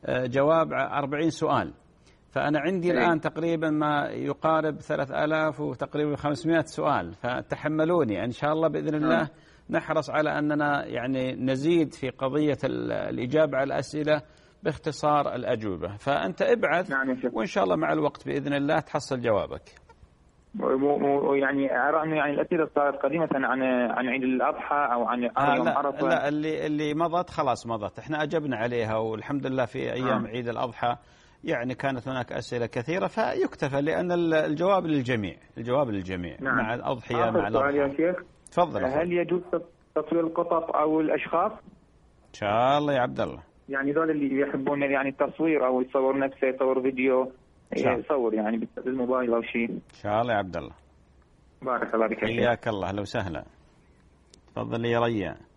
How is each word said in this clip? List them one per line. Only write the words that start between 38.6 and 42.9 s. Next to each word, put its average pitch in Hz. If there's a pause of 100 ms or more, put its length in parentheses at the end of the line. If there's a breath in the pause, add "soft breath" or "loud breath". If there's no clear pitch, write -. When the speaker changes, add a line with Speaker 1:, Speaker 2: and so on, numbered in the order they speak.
Speaker 1:
أخوي. 139
Speaker 2:
هل 175
يجوز 175
تص-، -
تصوير 165
القطط 165
أو 156
الأشخاص؟ 160 (760)
Speaker 1:
إن -
شاء 117
الله 147